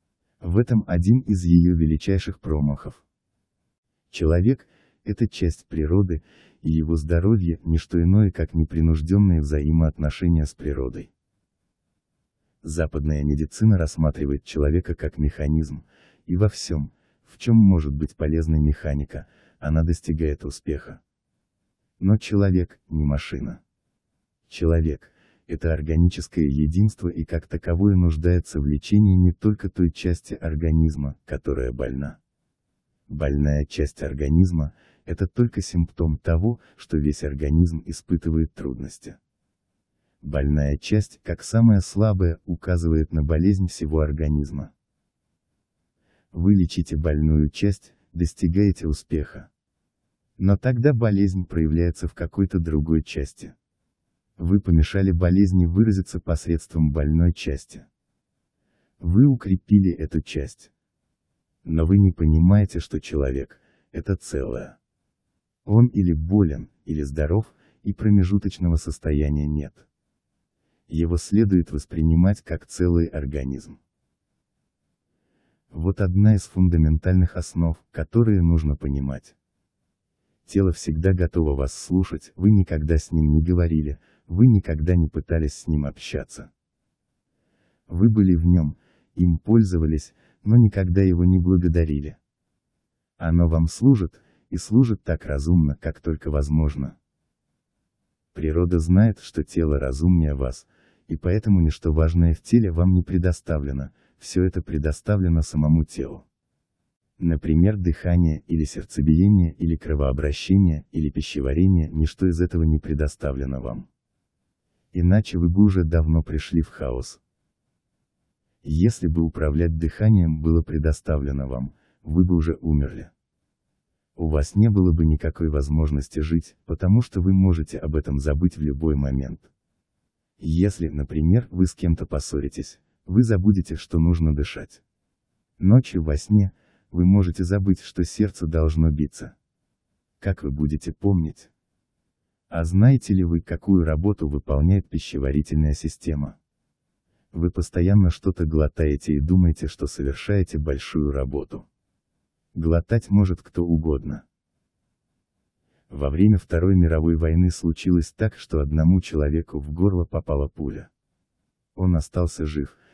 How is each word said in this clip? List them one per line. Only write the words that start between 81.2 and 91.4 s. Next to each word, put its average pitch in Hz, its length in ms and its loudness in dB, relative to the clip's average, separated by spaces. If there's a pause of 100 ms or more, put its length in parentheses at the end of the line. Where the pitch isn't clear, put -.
вас 67 180 -4
слушать, - 640 -4
вы 101 160 4
никогда 82 460 2
с - 140 -4
ним 78 200 2
не 78 100 4
говорили, 82 560 0 (300)
вы 92 180 4
никогда 90 500 2
не 82 120 4
пытались 80 480 -4
с - 120 -16
ним 76 180 0
общаться. - 640 -12 (1400)
Вы 95 240 0
были 98 240 2
в 82 100 -2
нем, 85 320 2 (380)
им 87 240 0
пользовались, 90 760 0 (300)
но 107 120 2
никогда 98 460 4
его 90 240 4
не 92 140 4
благодарили. 82 800 0 (1000)